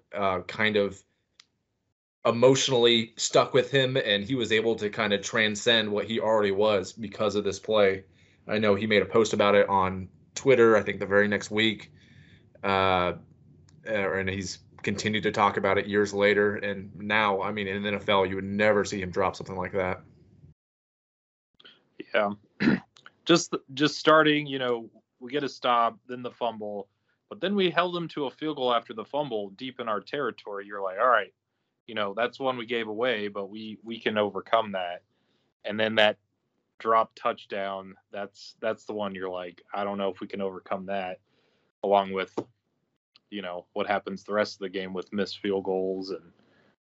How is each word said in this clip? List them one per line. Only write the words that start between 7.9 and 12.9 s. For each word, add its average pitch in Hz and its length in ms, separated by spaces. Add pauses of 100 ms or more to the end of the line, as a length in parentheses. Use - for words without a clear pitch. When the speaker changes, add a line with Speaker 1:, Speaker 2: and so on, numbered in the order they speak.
Speaker 1:
I 107 100
know 107 180
he 107 120
made 104 140
a 90 40
post 110 280
about 104 220
it 101 140
on 92 380 (280)
Twitter, 117 420
I 101 40
think 101 180
the 101 60
very 101 220
next 104 240
week, 107 400 (720)
uh, 95 500 (720)